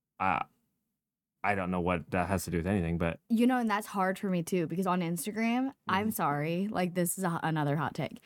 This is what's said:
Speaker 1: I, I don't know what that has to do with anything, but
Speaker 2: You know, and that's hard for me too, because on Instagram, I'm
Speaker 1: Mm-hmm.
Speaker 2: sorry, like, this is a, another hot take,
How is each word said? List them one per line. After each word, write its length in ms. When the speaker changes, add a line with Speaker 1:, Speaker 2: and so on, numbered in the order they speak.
Speaker 1:
I, 240
I 120
don't 160
know 80
what 320
that 160
has 180
to 60
do 60
with 100
anything, 300
but 220
Speaker 2:
You 180
know, 100
and 120
that's 180
hard 320
for 100
me 140
too, 240
because 200
on 140
Instagram, 680
I'm 200
Speaker 1:
Mm-hmm. 40
Speaker 2:
sorry, 580
like, 260
this 220
is 60
a, 200
another 340
hot 160
take, 320